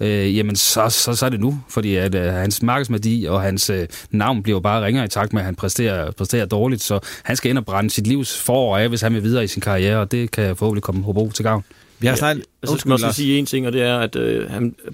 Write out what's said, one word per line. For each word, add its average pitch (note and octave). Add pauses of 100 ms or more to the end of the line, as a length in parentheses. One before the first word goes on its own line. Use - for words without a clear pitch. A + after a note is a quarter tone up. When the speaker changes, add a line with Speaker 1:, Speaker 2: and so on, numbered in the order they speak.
Speaker 1:
øh, G#2
jamen, G#2
så, A2
så, A#2+
så B2
er B2+
det A2+
nu. C3+
Fordi G#2+
at, F#2
øh, F2+
hans F#2+
markedsværdi A#2
og F#2+
hans, G2
øh, F2+ (240)
navn G#2+
bliver G#2
jo F#2
bare G#2
ringere A#2
i G#2
takt G#2+
med, G#2+
at F#2
han F#2
præsterer, F#2+
præsterer G#2
dårligt. A2
Så G2+ (240)
han B2
skal B2
ind C3+
og A2+
brænde G2+
sit G#2
livs C3
forår A#2+
af, A2+
hvis A#2
han A2+
vil A2
videre A2+
i -
sin G2
karriere, G2
og G2+
det A#2+
kan G2
forhåbentlig G#2
komme F#2+
Hobro G#2
til G#2+
gavn. A2 (340)
Speaker 2:
Vi A#2
har B2+
Speaker 3:
Ja, B2
Speaker 2:
snart D3+
Speaker 3:
så B2
skal -
Speaker 2:
Undskyld, D3
Speaker 3:
man C3
også A#2
Speaker 2:
Lars. A2
Speaker 3:
sige C#3+
en C#3+
ting, C3
og A#2+
det B2+
er, B2
at, A2+
øh, A2+
han, A#2+ (200)